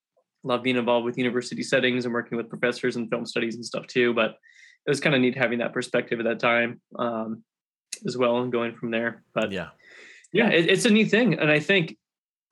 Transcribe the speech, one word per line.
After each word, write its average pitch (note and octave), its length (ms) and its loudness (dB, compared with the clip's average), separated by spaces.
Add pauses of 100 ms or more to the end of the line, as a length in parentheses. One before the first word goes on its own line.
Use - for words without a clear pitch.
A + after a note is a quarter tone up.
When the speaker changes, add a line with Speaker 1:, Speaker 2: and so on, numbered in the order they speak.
(440)
Speaker 1:
love A#2+ 180 -2
being B2+ 140 0
involved A#2+ 300 2
with A#2+ 100 -4
university B2 460 -2
settings B2+ 420 0
and B2 80 -4
working A#2 240 -4
with A#2 120 -6
professors A#2+ 480 -2
and A#2 120 -6
film A#2 180 -4
studies A#2 280 -4
and A#2+ 100 -12
stuff - 220 -10
too. A#2+ 260 2
But A2 180 2 (560)
it - 40 -2
was C#3 100 0
kinda D3 180 2
neat B2+ 180 2
having A#2+ 240 -2
that A2+ 120 -4
perspective A#2+ 460 -2
at A2+ 60 -4
that A2+ 160 -2
time, A#2 400 0 (180)
um, A2+ 460 -6 (600)
as B2 120 -4
well, A#2+ 260 2
and B2 80 -4
going A#2 240 -2
from A#2 160 -8
there. A#2 320 -4 (120)
But A2 180 -2
Speaker 2:
Yeah. F#2 160 -6 (640)
Speaker 1:
yeah, G#3+ 180 4
it, E3 180 4
it's F3+ 160 4
a A#3+ 60 6
neat G#3 200 6
thing. G#3 240 4
And D#3 160 2
I D3+ 100 4
think F3 360 0 (560)